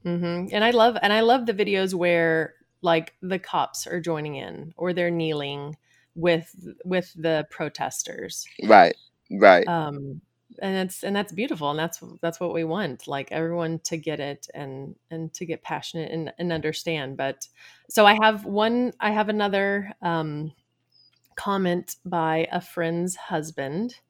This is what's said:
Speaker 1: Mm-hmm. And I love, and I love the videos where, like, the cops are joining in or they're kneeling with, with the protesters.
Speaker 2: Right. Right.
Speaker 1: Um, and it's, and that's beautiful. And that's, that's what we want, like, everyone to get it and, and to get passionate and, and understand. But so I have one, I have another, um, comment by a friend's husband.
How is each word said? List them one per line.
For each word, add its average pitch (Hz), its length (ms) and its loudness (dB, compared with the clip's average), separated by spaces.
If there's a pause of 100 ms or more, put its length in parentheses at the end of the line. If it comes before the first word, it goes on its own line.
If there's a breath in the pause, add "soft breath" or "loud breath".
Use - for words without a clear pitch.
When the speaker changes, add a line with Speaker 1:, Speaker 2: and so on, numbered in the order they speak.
Speaker 1:
Mm-hmm. 175 500 -2
And 208 80 2
I 233 80 4
love, 233 300 4
and 202 120 2
I 220 80 4
love 233 240 4
the 226 80 -2
videos 190 400 0
where, 165 600 2 (260)
like, 165 400 0
the 185 180 -4
cops - 460 -4
are - 140 -6
joining 156 360 -6
in 135 420 -12
or 180 160 -2
they're 175 180 0
kneeling 147 640 -4 (400)
with, 165 400 0 (300)
with 180 300 -2
the 160 360 0
protesters. - 920 -8 (180)
Speaker 2:
Right. 98 320 10 (360)
Right. 95 360 8
Speaker 1:
Um, 147 540 -4 (400)
and 190 140 -2 (120)
it's, - 160 -10
and 196 120 -2
that's 202 180 -2
beautiful. 185 360 -4
And 147 100 -2
that's, 165 220 -6 (200)
that's 165 180 -4
what 175 140 -4
we 165 100 -2
want, 160 440 -6
like, 139 240 -6
everyone 165 540 -4
to 170 120 -6
get 156 220 -6
it 143 340 -10
and, 135 420 -12 (160)
and 160 220 -10
to - 120 -12
get 165 180 -8
passionate - 480 -8
and, 160 260 -6
and 175 160 -4
understand. 151 640 -6
But 135 300 -6 (420 soft breath)
so 214 160 4
I 214 160 10
have 214 240 4
one, 226 560 0
I 208 100 0
have 208 180 0
another, 202 640 0 (100)
um, 156 500 -4 (840)
comment 185 600 -2 (100)
by 165 460 0
a 180 100 -4
friend's 170 540 -4
husband. 160 800 -6 (140)